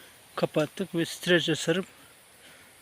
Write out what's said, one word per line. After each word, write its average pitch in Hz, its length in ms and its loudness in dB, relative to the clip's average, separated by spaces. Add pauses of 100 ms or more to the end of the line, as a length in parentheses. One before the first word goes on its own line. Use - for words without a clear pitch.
(360)
kapattık 165 600 -2
ve 165 100 2
streçle 165 500 2
sarıp 175 300 0 (960)